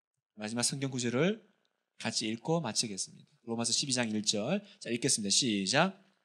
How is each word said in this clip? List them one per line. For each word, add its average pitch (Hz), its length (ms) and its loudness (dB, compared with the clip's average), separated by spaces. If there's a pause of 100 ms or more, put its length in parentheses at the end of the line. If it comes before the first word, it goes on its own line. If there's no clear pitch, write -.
(340)
마지막 110 280 -4
성경 135 280 -2
구절을 131 520 0 (560)
같이 117 300 -2
읽고 160 320 -2
마치겠습니다. 110 640 -6 (180)
로마서 117 280 -2
십이 139 220 0
장 117 160 0
일 107 120 0
절. 131 400 0 (180)
자, 113 100 -8
읽겠습니다. 117 400 0
시작. 113 720 2 (200)